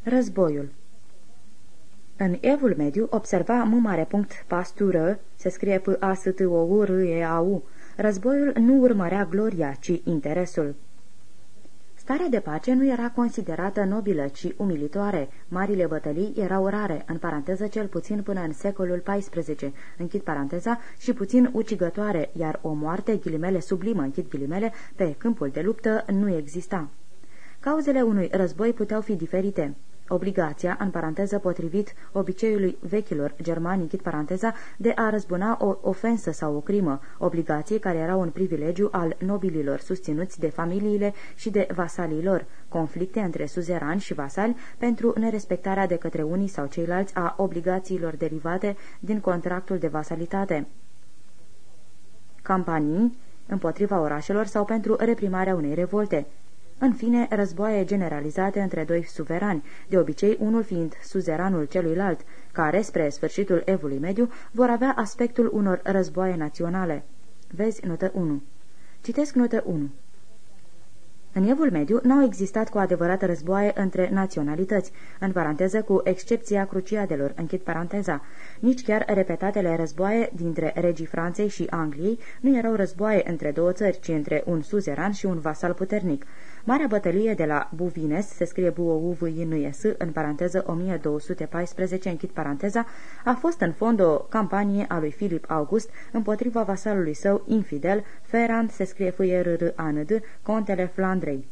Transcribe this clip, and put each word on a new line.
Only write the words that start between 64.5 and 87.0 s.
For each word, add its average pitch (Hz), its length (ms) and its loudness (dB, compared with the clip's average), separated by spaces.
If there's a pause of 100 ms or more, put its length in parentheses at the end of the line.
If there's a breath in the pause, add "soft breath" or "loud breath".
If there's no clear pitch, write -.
vor 240 180 6
avea 240 280 4
aspectul 233 560 2
unor 196 300 2
războaie 185 520 2
naționale. 170 680 -2 (520)
Vezi 214 320 0
notă 180 260 0
unu. 151 280 0 (600 soft breath)
Citesc 285 320 0
notă 240 320 2
unu. 147 240 -2 (1400)
În 190 100 2
Evul 277 280 4
Mediu 170 320 2
n-au 269 200 8
existat 214 460 0
cu - 80 -2
adevărat 180 440 2
războaie 185 540 2
între 185 360 0
naționalități, 190 800 0 (280 loud breath)
în 190 120 0
paranteză, 180 500 2
cu 196 220 4
excepția 196 600 2
cruciadelor, 180 720 -2
închid 170 240 -2
paranteza. 175 640 -2 (380 loud breath)
Nici 247 240 2
chiar 214 240 2
repetatele 190 680 2
războaie 180 600 2
dintre 165 400 0
regii 170 300 2
Franței 175 420 -2
și 185 220 -2
Angliei 165 500 0 (220 loud breath)
nu 262 160 6
erau 226 180 2
războaie 202 540 2
între 151 220 0
două 165 200 4
țări, 185 280 2
ci - 80 -8
între 151 380 0
un 165 160 0
suzeran 175 500 -2
și 202 140 -4
un 175 140 0
vasal 160 340 -2
puternic. 185 520 -2 (400 loud breath)
Marea 277 220 2
bătălie 208 460 2